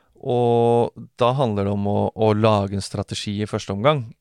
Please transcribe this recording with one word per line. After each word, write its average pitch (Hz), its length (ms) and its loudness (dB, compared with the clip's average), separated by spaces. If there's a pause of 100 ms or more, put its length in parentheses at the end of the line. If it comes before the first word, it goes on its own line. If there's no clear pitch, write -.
(180)
og 120 760 2 (240)
da 120 180 2
handler 104 360 0
det 104 80 0
om 101 100 -2
å, 101 240 0
å 110 220 2
lage 104 400 2
en 98 80 -2
strategi 101 640 -6
i - 20 -6
første 104 260 -6
omgang, 120 500 -2